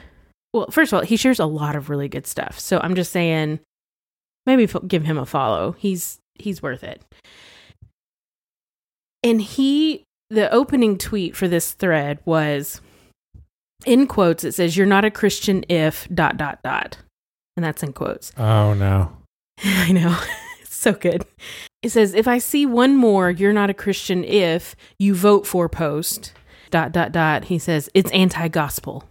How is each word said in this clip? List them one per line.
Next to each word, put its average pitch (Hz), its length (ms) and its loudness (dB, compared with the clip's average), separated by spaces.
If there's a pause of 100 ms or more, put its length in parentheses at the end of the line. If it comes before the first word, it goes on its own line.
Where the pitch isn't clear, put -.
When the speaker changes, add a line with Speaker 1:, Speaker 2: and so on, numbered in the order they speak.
(520)
Speaker 1:
well, - 180 -2
first 311 220 2
of - 60 4
all, - 60 -2
he 226 120 0
shares 254 240 2
a 160 60 0
lot 151 280 -4
of 147 160 -8
really 143 180 -4
good 135 200 -10
stuff. - 320 -10
So - 180 0
I'm 180 160 -2
just 180 160 -2
saying, 160 480 -2 (880)
maybe 254 200 6
fo-, - 140 -2
give 180 240 -2
him 156 140 -2
a 139 80 -6
follow. 110 520 -2
He's, 190 400 -6 (180)
he's 196 260 -10
worth 131 220 -8
it. - 180 -16 (2250)
And 233 180 4
he, 277 640 0 (260)
the 214 220 2
opening 240 460 2
tweet 190 380 -4
for 185 120 0
this 170 240 -2
thread 151 520 -2
was, 151 560 -2 (1080)
in 262 200 4
quotes, 175 380 0
it 131 80 -6
says, 170 240 -2
"You're 196 100 4
not 202 180 4
a 214 60 2
Christian 196 580 -2
if 160 440 0
dot, 165 240 0
dot, - 260 -8
dot." - 360 -6 (580)
And 175 80 -2
that's 156 180 -6
in 143 100 -6
quotes. - 460 -8
Speaker 2:
Oh, 107 360 4
no. 98 420 0 (220)
Speaker 1:
<laughs> - 260 -14
I 185 280 2
know. 170 320 2
<laughs> - 40 -10 (320)
It's - 160 -18
so - 160 2
good. - 320 -2 (580)
It 233 80 -4
says, 208 240 2
"If 220 140 2
I 247 100 2
see 285 280 0
one 262 300 4
more, 196 340 4
'You're 196 240 2
not 202 160 2
a 196 40 -2
Christian 185 500 -4
if 175 500 0 (240)
you 196 160 4
vote 202 320 4
for' 175 220 -2
post, - 640 -6 (380)
dot, 165 220 0
dot, 170 200 0
dot," 156 320 0
he 175 140 -2
says, 156 360 -2
"it's 190 160 4
anti-gospel." 165 1000 -2